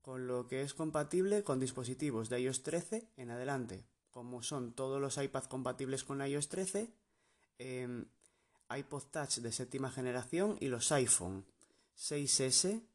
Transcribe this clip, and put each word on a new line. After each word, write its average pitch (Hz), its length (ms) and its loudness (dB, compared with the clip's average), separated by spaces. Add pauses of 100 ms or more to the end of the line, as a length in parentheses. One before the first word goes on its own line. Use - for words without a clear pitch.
con 127 260 -6
lo 123 220 0
que 135 140 0
es 139 100 -4
compatible 175 720 2
con 131 160 4
dispositivos 127 680 0
de 123 100 2
I 127 80 2
O - 20 2
S 131 120 -2
trece 175 540 -2
en 120 140 -10
adelante, 120 540 -2 (260)
como 123 320 -8
son 123 300 -4
todos 135 300 0
los 135 160 0
iPad 135 260 0
compatibles 131 580 -2
con 139 240 -2
I 139 80 2
O 147 40 2
S 143 100 0
trece, 196 460 -2 (640)
em, 127 480 -4 (680)
iPod 139 360 -4
Touch 143 300 -2
de 117 120 -2
séptima 131 380 -2
generación 131 680 0
y 135 80 0
los 120 240 2
iPhone 95 520 4 (480)
seis 143 480 2
S 180 400 4 (140)